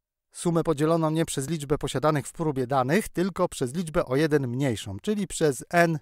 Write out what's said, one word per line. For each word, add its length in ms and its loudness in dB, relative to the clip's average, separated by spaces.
sumę 320 0
podzieloną 460 2
nie 140 0
przez 240 -6
liczbę 300 -2
posiadanych 480 0
w 60 -14
próbie 340 -2
danych, 420 2
tylko 400 -2
przez 260 -4
liczbę 300 -2
o 120 0
jeden 320 4
mniejszą, 540 -2
czyli 240 -2
przez 440 0
n 320 4